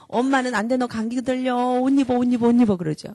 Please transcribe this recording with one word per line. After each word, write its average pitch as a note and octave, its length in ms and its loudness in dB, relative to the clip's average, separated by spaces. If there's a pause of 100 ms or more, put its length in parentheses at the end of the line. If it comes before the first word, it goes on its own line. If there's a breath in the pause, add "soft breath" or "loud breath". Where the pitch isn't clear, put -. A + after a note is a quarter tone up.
엄마는 B3+ 480 -2
"안 G#3+ 140 -2
돼, B3+ 80 0
너 B3 100 0
감기 A#3 360 -4
들려. B3+ 340 -2 (240)
옷 C4 180 2
입어, B3+ 160 2
옷 B3 180 2
입어, A#3 160 2
옷 A#3+ 120 6
입어." G#3 160 4
그러죠. D#3+ 380 -6